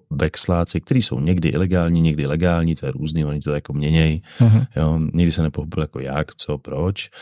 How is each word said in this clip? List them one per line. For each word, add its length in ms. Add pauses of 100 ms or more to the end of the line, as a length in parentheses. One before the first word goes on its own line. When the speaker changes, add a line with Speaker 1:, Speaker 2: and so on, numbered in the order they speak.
Speaker 1:
vexláci, 720
který 220
jsou 180
někdy 280
ilegální, 520
někdy 260
legální, 480
to 120
je 60
různý, 320
oni 160
to, 140
jako, 180
měněj. 480 (200)
Speaker 2:
Mhm. 220 (140)
Speaker 1:
Jo, 240 (140)
nikdy 180
se 100
nepochopil, 400
jako, 180
jak, 340
co, 240
proč, 520 (120)